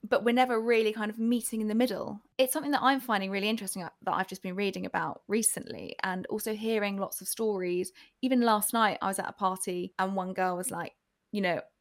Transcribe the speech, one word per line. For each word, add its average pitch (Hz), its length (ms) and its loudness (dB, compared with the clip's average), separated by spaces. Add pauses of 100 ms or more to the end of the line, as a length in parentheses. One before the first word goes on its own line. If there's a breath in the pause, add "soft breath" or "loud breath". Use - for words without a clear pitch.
but 226 160 2
we're 233 100 4
never 247 260 4
really 226 340 4
kind 214 160 -4
of 214 80 -8
meeting 226 440 0
in 214 60 -2
the 214 80 0
middle. 220 460 0 (160)
It's 262 160 2
something 294 180 -2
that 277 120 2
I'm 269 160 4
finding 196 320 -2
really 202 180 0
interesting, 202 320 -4
uh, 170 80 -8 (140)
that 185 100 0
I've 185 140 0
just - 160 -12
been 185 120 -4
reading 190 300 -2
about 170 420 -4
recently, - 760 -2
and 185 240 -2
also 214 260 -2
hearing 208 440 0
lots - 240 -6
of 185 60 -10
stories. 185 640 0 (300 loud breath)
Even 254 200 4
last 214 300 4
night, 220 300 4
I 190 60 0
was 190 100 0
at - 120 -4
a - 40 -10
party 185 640 -2
and 190 180 0
one 185 180 -2
girl 185 240 0
was 185 120 -4
like, 170 240 -6 (380)
you 208 100 0
know 175 200 2 (200)